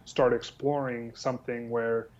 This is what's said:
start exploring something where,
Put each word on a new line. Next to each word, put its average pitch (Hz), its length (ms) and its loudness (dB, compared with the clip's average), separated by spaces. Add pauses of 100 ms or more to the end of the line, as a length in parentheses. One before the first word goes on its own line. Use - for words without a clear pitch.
start 123 280 4
exploring 123 840 -2
something 120 560 -4
where, 113 380 0 (100)